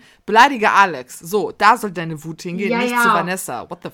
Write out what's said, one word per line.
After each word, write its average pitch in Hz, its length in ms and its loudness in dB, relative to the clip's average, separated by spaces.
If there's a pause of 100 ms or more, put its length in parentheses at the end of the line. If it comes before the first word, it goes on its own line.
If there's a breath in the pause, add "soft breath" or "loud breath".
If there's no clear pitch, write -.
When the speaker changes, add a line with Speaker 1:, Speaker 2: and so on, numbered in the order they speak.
(260 soft breath)
Speaker 1:
Beleidige 226 460 4
Alex. 175 480 0
So, 170 320 -4
da 214 260 4
soll 208 140 -8
deine 160 320 -8
Wut 165 180 -12
hingehen, 185 300 -4
Speaker 2:
Ja, 240 80 0
Speaker 1:
nicht 240 140 -2
Speaker 2:
ja. 240 100 0
Speaker 1:
zu 233 60 4
Vanessa. 175 600 -4
What 175 140 -14
the 170 100 -10